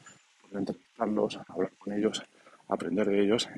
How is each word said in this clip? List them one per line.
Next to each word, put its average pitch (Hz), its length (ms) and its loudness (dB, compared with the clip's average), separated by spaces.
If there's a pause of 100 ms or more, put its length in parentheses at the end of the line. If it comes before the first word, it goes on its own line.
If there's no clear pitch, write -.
(420)
poder 98 180 -12
entrevistarlos, 107 800 -2 (100)
hablar 92 280 -2
con - 160 -8
ellos, 104 300 0 (440)
aprender 98 420 0
de 101 120 4
ellos. 104 360 4